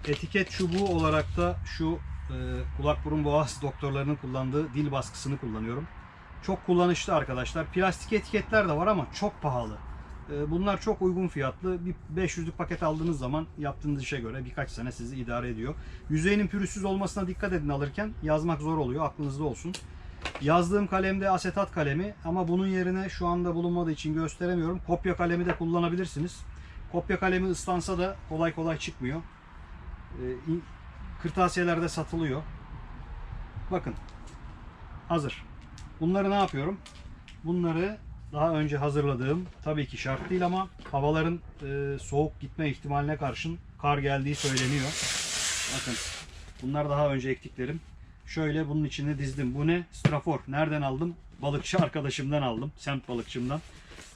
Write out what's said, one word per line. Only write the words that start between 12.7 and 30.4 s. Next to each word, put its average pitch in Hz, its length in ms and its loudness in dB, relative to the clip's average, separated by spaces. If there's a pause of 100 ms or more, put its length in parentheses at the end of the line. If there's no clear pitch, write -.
aldığınız 160 360 2
zaman 143 280 -2 (120)
yaptığınız 143 440 -2
işe 135 180 -4
göre 120 240 -6
birkaç 131 260 -4
sene 120 220 -4
sizi 117 240 -8
idare 120 320 -2
ediyor. 117 260 -4 (360)
Yüzeyinin 190 380 4
pürüzsüz 196 360 -2
olmasına 196 420 0
dikkat 185 260 -2
edin 151 160 0
alırken. 143 440 0 (100)
Yazmak 151 380 2
zor 156 180 0
oluyor. 139 260 0
Aklınızda 143 400 -2
olsun. 151 300 -4 (680)
Yazdığım 175 460 6
kalem 190 340 2
de 196 100 4
asetat 190 420 2
kalemi 165 420 2 (100)
ama 170 240 2
bunun 185 180 4
yerine 185 420 2
şu 180 180 -2
anda 175 280 2
bulunmadığı 175 360 2
için 151 240 0
gösteremiyorum. 170 720 0
Kopya 175 300 2
kalemi 175 300 2
de 175 100 2
kullanabilirsiniz. 170 840 0 (520)
Kopya 175 280 0
kalemi 185 260 4
ıslansa 180 520 0
da 190 180 0 (120)
kolay 160 260 2
kolay 160 240 0
çıkmıyor. 147 420 -4 (1000)
E, 127 300 -2